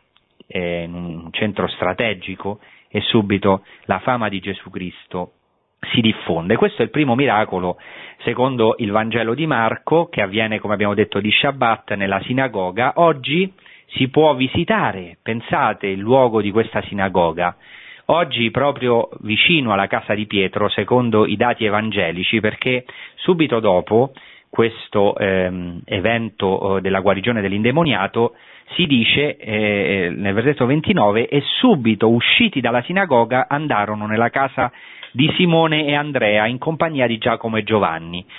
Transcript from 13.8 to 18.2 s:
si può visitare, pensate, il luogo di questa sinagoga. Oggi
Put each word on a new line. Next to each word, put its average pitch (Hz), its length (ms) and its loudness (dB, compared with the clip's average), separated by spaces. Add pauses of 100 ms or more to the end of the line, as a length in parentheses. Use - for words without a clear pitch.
si - 200 -2
può 147 260 4
visitare, 127 880 -2
pensate, 113 680 -2
il 98 120 -4
luogo 113 420 4
di 104 100 -2
questa 110 320 -2
sinagoga. 87 720 -2 (500)
Oggi 123 440 0